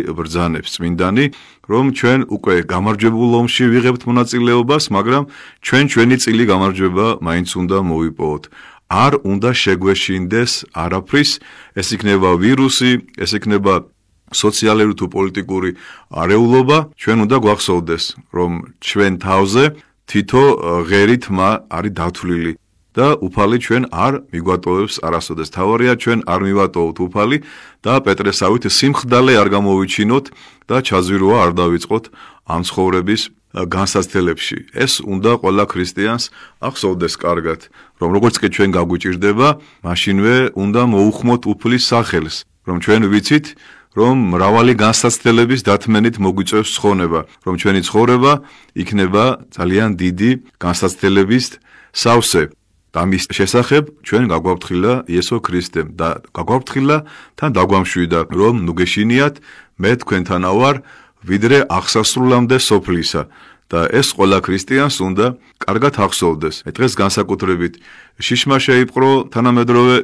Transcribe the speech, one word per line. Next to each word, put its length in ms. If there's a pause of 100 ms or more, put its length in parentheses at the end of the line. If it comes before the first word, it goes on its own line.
ბრძანებს 640
წმინდანი, 540 (360)
რომ 280
ჩვენ 340
უკვე 380
გამარჯვებულ 720
ომში 320
ვიღებთ 380
მონაწილეობას, 840
მაგრამ 360 (340)
ჩვენ 280
ჩვენი 320
წილი 260
გამარჯვება 640 (120)
მაინც 340
უნდა 280
მოვიპოვოთ. 640 (400)
არ 360
უნდა 320
შეგვეშინდეს 1000 (200)
არაფრის, 600 (400)
ეს 180
იქნება 420
ვირუსი, 600 (220)
ეს 200
იქნება 400 (580)
სოციალური 640
თუ 140
პოლიტიკური 640 (400)
არეულობა, 680 (140)
ჩვენ 280
უნდა 180
გვახსოვდეს, 640 (240)
რომ 240 (240)
ჩვენ 400
თავზე 500 (360)
თითო, 440
ე, 100 (260)
ღერი 360
თმა 320 (140)
არის 300
დათვლილი 600 (420)
და 200
უფალი 440
ჩვენ 300
არ 240 (120)
მიგვატოვებს 720
არასოდეს. 520
თავარია, 460
ჩვენ 260
არ 200
მივატოვოთ 580
უფალი 380 (400)
და 200
პეტრესავით 680
სიმხდალე 720
არ 140
გამოვიჩინოთ 760 (360)
და 160
ჩაძვირვა 600
არ 140
დავიწყოთ 520 (400)
ამ 200
ცხოვრების, 580
ე, 420
განსაცდელებში. 920 (140)
ეს 280
უნდა 340
ყველა 320
ქრისტიანს 580 (340)
ახსოვდეს 580
კარგად, 440 (340)
რომ 180
როგორც 260
კი 120
ჩვენ 220
გაგვიჭირდება, 760 (300)
მაშინვე 580 (160)
უნდა 320
მოუხმოთ 600
უფლის 400
სახელს, 520 (260)
რომ 180
ჩვენ 240
ვიცით, 420 (440)
რომ 260 (100)
მრავალი 500
განსაცდელების 880
დათმენით 540
მოგვიწევს 520
ცხონება, 500 (200)
რომ 160
ჩვენი 260
ცხოვრება 520 (380)
იქნება 540 (220)
ძალიან 440
დიდი 400 (220)
განსაცდელების 920 (500)
სავსე. 480 (500)
და 100
ამის 220
შესახებ 580 (160)
ჩვენ 260
გაგვაფრთხილა 680 (100)
იესო 360
ქრისტემ 520
და 180 (180)
გაგვაფრთხილა, 680 (340)
თან 200
დაგვამშვიდა, 760
რომ 340
„ნუგეშინიათ, 720 (380)
მე 220
თქვენთანა 560
ვარ, 240 (480)
ვიდრე 420
აღსასრულამდე 920
სოფლისა“. 640 (400)
და 260
ეს 240
ყველა 260
ქრისტიანს 580
უნდა 280 (300)
კარგად 400
ახსოვდეს. 640
აი, 120
დღეს 220
განსაკუთრებით 800 (460)
შიშმა 400
შეიპყრო 520 (140)
თანამედროვე 800